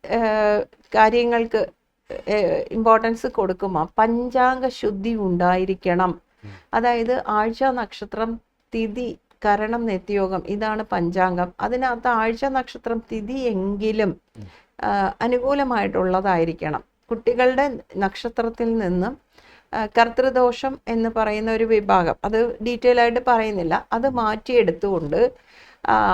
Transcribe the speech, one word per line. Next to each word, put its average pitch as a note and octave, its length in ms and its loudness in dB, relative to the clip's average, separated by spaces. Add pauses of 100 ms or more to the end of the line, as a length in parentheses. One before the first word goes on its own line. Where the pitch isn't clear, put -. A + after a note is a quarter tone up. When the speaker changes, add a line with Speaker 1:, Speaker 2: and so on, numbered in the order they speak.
Speaker 1:
ഏഹ്, G#3+ 520 2 (320)
കാര്യങ്ങൾക്ക്, A#3 680 4 (640)
ഏഹ്, G3 320 0 (100)
ഇമ്പോർട്ടൻസ് A3+ 580 2
കൊടുക്കുമ്പോൾ F#3 680 -2
പഞ്ചാംഗ B3 760 0
ശുദ്ധി G#3 480 -4
ഉണ്ടായിരിക്കണം. F#3 920 0 (280)
Speaker 2:
ഉം. G2+ 120 -18 (200)
Speaker 1:
അതായത് A#3 420 0 (140)
ആഴ്ച G#3+ 340 -2 (100)
നക്ഷത്രം A3 580 -6 (420)
തിഥി A3+ 360 -4 (340)
കരണം G#3+ 440 0
നിത്യയോഗം F#3+ 600 -2
ഇതാണ് G#3+ 360 -4
പഞ്ചാംഗം. F3+ 680 0 (120)
അതിനകത്ത് A#3+ 480 -2
ആഴ്ച A3+ 360 0
നക്ഷത്രം B3+ 600 -4
തിഥി A3 400 -8
എങ്കിലും, G#3 680 0 (240)
Speaker 2:
ഉം. G#2 100 -18 (320)
Speaker 1:
ആ, - 120 -2 (300)
അനുകൂലമായിട്ടുള്ളതായിരിക്കണം. G3 1600 0 (240)
കുട്ടികളുടെ B3 600 2 (300)
നക്ഷത്രത്തിൽ A3+ 840 -4
നിന്നും, F#3 340 0 (600)
ആ, - 140 -4
കർത്തൃദോഷം B3 880 2 (140)
എന്ന് A3+ 200 0
പറയുന്ന A3 440 -2
ഒരു A3+ 120 0
വിഭാഗം, G3 600 2
അത് G#3+ 140 0 (240)
ഡീറ്റെയിൽ A#3+ 380 2
ആയിട്ട് A#3+ 260 2
പറയുന്നില്ല, G#3+ 480 2 (180)
അത് A#3 220 0
മാറ്റിയെടുത്തുകൊണ്ട് G#3 1080 0 (640)
ആ, A3 100 2 (200)